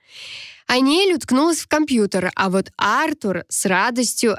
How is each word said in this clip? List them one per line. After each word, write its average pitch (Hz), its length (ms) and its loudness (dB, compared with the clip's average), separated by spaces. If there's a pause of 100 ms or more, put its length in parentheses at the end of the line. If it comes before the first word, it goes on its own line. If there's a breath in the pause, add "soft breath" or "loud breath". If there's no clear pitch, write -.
(680 loud breath)
Аниэль 294 440 4
уткнулась 302 460 2
в - 100 -12
компьютер, 220 640 0
а 190 140 0
вот 190 260 0
Артур 233 720 -2
с - 180 -6
радостью 214 720 0